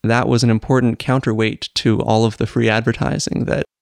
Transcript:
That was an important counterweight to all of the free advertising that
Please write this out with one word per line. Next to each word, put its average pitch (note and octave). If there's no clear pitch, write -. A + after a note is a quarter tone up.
That A2+
was B2
an A#2
important A#2+
counterweight A2+
to A2+
all A2
of G#2+
the A2+
free A#2
advertising -
that -